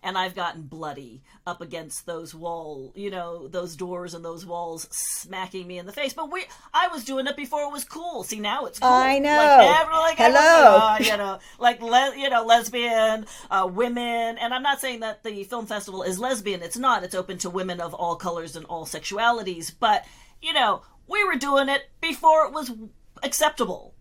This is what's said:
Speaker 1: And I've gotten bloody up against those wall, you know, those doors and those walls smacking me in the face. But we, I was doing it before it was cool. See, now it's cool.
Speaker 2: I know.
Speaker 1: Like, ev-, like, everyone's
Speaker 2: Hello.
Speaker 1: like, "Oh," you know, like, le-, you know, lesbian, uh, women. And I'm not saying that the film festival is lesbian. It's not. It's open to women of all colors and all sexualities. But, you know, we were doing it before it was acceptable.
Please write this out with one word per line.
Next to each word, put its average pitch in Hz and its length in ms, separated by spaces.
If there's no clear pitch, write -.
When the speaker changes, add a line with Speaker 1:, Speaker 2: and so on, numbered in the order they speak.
Speaker 1:
And 190 140
I've 185 180
gotten 170 280
bloody 139 600
up 175 140
against 165 440
those 165 300
wall, 160 600
you 202 140
know, 170 380
those 175 280
doors 180 380
and 170 100
those 170 220
walls 170 460
smacking 185 760
me 180 120
in 175 60
the 202 80
face. 277 200
But 311 180
we, 370 120
I 349 160
was 302 140
doing 262 240
it 285 100
before 294 260
it 285 80
was 285 140
cool. 320 380
See, 214 160
now 226 260
it's - 140
cool. 254 100
Speaker 2:
I 262 300
know. 294 180
Speaker 1:
Like, 294 440
ev-, 311 100
like, 330 280
everyone's 262 260
Speaker 2:
Hello. 294 320
Speaker 1:
like, 214 240
"Oh," - 20
you 214 140
know, 196 220
like, 240 240
le-, 254 360
you 277 120
know, 233 140
lesbian, 226 840
uh, 185 220
women. 233 680
And 240 160
I'm 262 100
not 277 180
saying 247 180
that 220 240
the 208 220
film 233 200
festival 202 380
is 185 160
lesbian. 208 420
It's 170 160
not. 240 260
It's 180 120
open 185 240
to 185 100
women 185 300
of 170 140
all 170 220
colors 170 400
and 160 100
all 165 200
sexualities. 196 960
But, 214 240
you 320 100
know, 240 300
we 415 160
were 359 120
doing 277 340
it 277 140
before 311 460
it - 40
was 269 200
acceptable. 269 800